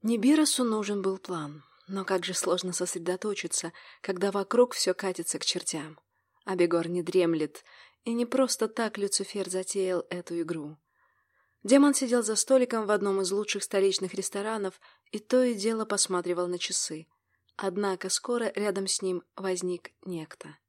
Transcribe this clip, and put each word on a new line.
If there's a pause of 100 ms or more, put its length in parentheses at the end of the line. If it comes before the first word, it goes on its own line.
Нибиросу
нужен
был
план, (240)
но
как
же
сложно
сосредоточиться, (280)
когда
вокруг
все
катится
к
чертям. (440)
Абегор
не
дремлет, (400)
и
не
просто
так
Люцифер
затеял
эту
игру. (880)
Демон
сидел
за
столиком
в
одном
из
лучших
столичных
ресторанов (320)
и
то
и
дело
посматривал
на
часы. (500)
Однако
скоро
рядом
с
ним (140)
возник (120)
некто. (100)